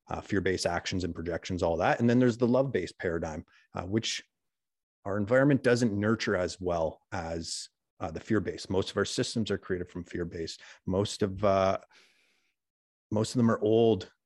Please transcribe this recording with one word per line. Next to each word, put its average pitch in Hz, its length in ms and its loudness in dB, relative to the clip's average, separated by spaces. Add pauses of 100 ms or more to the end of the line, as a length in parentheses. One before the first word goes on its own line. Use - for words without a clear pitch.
uh, 82 120 -6
fear-based 92 460 0
actions 87 380 -2
and 85 100 -6
projections, 85 480 -4
all 82 140 2
that. 117 220 2
And 117 100 4
then 120 100 4
there's 120 180 4
the 120 100 2
love-based 123 520 0
paradigm, 82 460 -4 (280)
uh, 92 100 -6
which 107 380 -4 (840)
our 101 120 -4
environment 127 460 4
doesn't 120 300 4
nurture 107 420 0
as 90 240 -2
well 85 420 -2 (100)
as, 82 580 -6 (300)
uh, 87 120 -6
the 82 80 -8
fear-based. 90 500 -2
Most 95 220 -2
of - 60 -4
our 98 80 2
systems - 440 -4
are 98 80 -2
created 87 320 -6
from 90 140 -10
fear-based. 85 580 -8 (240)
Most 95 380 -2
of, 95 200 -2
uh, 95 360 4 (1300)
most 107 220 0
of 131 40 -2
them 117 140 6
are - 100 0
old. 110 500 4 (140)